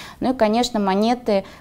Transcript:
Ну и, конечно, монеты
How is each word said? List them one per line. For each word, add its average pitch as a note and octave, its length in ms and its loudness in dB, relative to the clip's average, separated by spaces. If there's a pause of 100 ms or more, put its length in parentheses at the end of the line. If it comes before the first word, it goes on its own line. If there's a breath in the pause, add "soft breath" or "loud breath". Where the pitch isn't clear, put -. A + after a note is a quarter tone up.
(220 loud breath)
Ну B3+ 120 0
и, C4 40 -4
конечно, A3+ 420 2
монеты G#3 640 2 (180 loud breath)